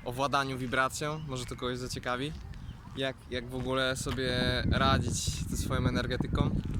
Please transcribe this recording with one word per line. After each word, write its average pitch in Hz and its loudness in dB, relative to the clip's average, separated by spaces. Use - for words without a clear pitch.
O 123 -4
władaniu 135 2
wibracją, 131 0
może 127 -4
to 120 -6
kogoś 123 -2
zaciekawi. 123 -4
Jak, 131 -2
jak 123 -4
w 127 -6
ogóle 131 2
sobie 131 0
radzić 135 4
ze - -2
swoją 127 2
energetyką. 127 2